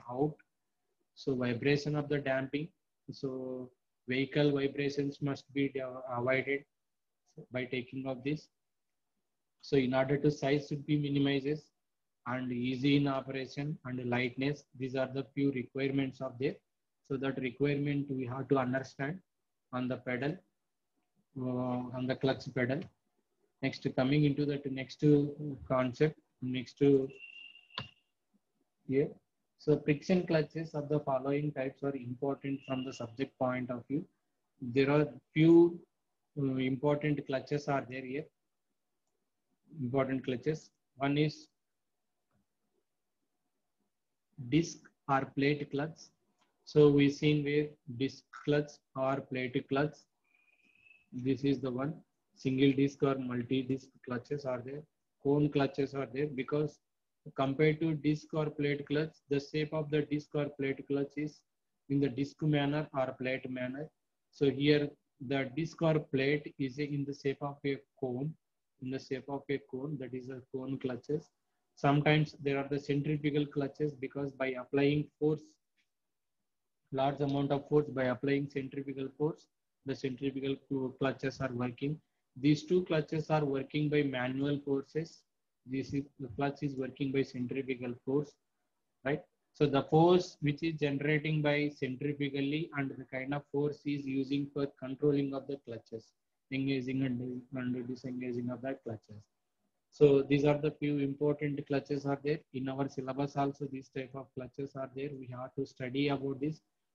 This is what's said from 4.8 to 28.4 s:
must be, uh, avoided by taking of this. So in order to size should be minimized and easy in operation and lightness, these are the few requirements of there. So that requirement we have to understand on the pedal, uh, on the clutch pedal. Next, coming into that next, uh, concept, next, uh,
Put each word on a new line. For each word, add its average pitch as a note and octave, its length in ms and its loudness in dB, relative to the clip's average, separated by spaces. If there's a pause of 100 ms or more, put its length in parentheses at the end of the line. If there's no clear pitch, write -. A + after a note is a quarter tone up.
must C#3+ 320 -4
be, C#3 260 0
uh, C3 220 -8 (180)
avoided C3 460 0 (880)
by B2+ 140 -4
taking C3 400 -6
of B2+ 180 -6
this. D3+ 240 -4 (1120)
So - 160 0
in B2+ 160 4
order C3+ 240 2
to D3 140 4
size D3 380 0
should C#3+ 180 -6
be D3+ 100 2
minimized C#3+ 680 0 (640)
and B2+ 240 -4
easy B2+ 460 2
in C#3+ 100 4
operation C3+ 800 -4
and B2+ 240 -6
lightness, B2+ 560 0 (140)
these B2+ 180 -4
are C3 160 0
the C3+ 220 -4
few C#3 180 2
requirements C3+ 680 -2
of B2 160 -8
there. C3+ 180 -2 (520)
So C#3 80 -2
that C3+ 240 -2
requirement C#3+ 680 0
we C3 180 -4
have B2+ 240 -6
to C#3 60 6
understand C3 600 -2 (540)
on B2+ 160 -2
the B2+ 80 -2
pedal, B2+ 400 -4 (1040)
uh, B2 560 -4
on B2+ 100 -4
the C3 80 0
clutch - 300 0 (100)
pedal. C3 260 0 (840)
Next, C3+ 220 -4 (120)
coming C#3+ 300 4
into C#3+ 200 2
that C#3+ 240 -2
next, C3 320 -8
uh, D3 220 8 (420)
concept, C3 540 2 (200)
next, B2+ 420 -6
uh, C#3 240 8 (1800)